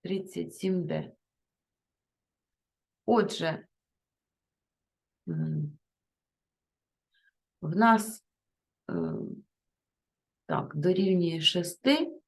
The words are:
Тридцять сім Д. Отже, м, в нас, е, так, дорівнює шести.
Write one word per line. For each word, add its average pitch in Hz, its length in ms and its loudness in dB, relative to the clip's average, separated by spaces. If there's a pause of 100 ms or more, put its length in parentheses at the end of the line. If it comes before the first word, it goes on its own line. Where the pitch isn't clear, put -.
Тридцять 175 520 -6
сім 185 320 -2
Д. 156 260 -6 (1900)
Отже, 196 600 0 (1600)
м, 80 500 -4 (1800)
в 156 160 -4
нас, 220 480 4 (680)
е, 82 220 -4 (1300)
так, - 300 -4
дорівнює 180 640 2
шести. 262 720 2 (160)